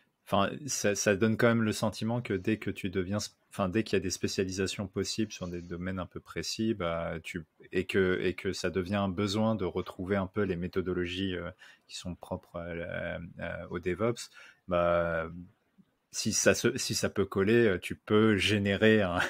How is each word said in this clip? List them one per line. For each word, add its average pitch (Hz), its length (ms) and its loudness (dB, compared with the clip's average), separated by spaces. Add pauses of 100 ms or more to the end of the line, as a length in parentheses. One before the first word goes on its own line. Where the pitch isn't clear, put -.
(260)
enfin, 98 240 2 (160)
ça, 104 300 0
ça 104 200 2
donne 110 220 2
quand 123 100 6
même 117 140 4
le 107 120 2
sentiment 113 480 -2
que 110 120 -4
dès 101 240 0
que 104 140 -4
tu 95 180 -6
deviens 95 320 -2
sp-, - 160 -10 (140)
enfin, 95 180 0
dès 107 140 2
qu'il 104 140 0
y 92 40 2
a - 20 -6
des 92 60 -2
spécialisations 95 760 -2
possibles 104 440 -4
sur 92 160 -10
des 87 140 -8
domaines 90 380 -6
un 85 80 -6
peu - 120 -14
précis, 110 540 -4
bah, 85 400 -2 (100)
tu, 85 220 -10 (260)
et 92 140 0
que, 92 380 4
et 90 100 0
que - 180 -4
ça 90 200 -2
devient 92 240 -2
un 101 140 2
besoin 104 440 0
de 98 100 -2
retrouver 92 520 -2
un 95 120 0
peu 104 140 -2
les 95 140 0
méthodologies, 90 800 -2
euh, 85 160 -6 (360)
qui - 80 -16
sont 90 180 -8
propres - 440 -10
à 85 180 -8
la, 87 440 -6 (200)
à, 85 300 -8
au 90 100 -6
DevOps, 92 500 -2 (380)
bah, 85 600 2 (840)
si - 220 -2
ça 98 220 6
se, 117 220 2
si 113 180 -4
ça - 140 0
peut 98 160 0
coller, 110 400 4
euh, 92 140 2
tu - 160 -8
peux 107 420 4
générer 101 640 4
un, 87 160 0 (100)